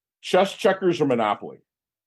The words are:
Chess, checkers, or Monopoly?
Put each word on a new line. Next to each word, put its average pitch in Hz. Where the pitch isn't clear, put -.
Chess, 190
checkers, 190
or 151
Monopoly? 107